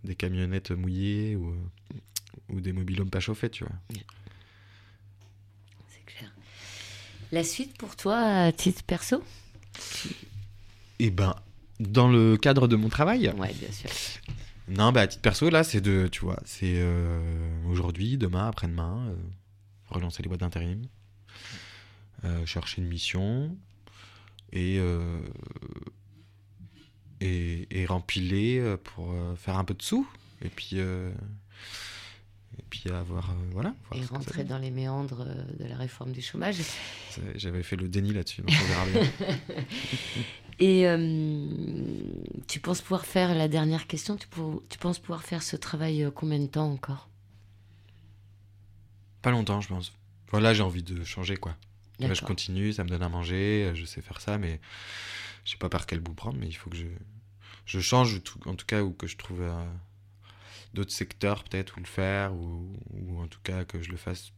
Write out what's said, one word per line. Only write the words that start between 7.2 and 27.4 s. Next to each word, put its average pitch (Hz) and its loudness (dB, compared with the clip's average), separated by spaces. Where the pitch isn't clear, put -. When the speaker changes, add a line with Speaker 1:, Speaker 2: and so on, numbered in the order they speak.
Speaker 2:
La 165 2
suite 262 -4
pour 214 -12
toi, 208 2
à 190 6
titre - 2
perso ? 254 0
Speaker 1:
Eh 117 4
ben, 95 4
dans 113 8
le 113 10
cadre 135 8
de 117 8
mon 110 4
travail. 190 4
Speaker 2:
Ouais, 98 -2
bien - -8
sûr. - -8
Speaker 1:
Non, 104 8
bah, 123 8
à 98 8
titre - -4
perso, 117 6
là, 160 8
c'est 110 2
de, 95 6
tu - -4
vois, 92 0
c'est, 90 0
euh, 85 4
aujourd'hui, 90 2
demain, 95 2
après-demain, 90 -2
euh, 92 -4
relancer 87 -4
les 87 -4
boîtes 87 -2
d'intérim, 87 -2
euh, 85 0
chercher 85 -4
une 87 -2
mission 107 0
et, 92 2
euh, 85 2
et, 87 0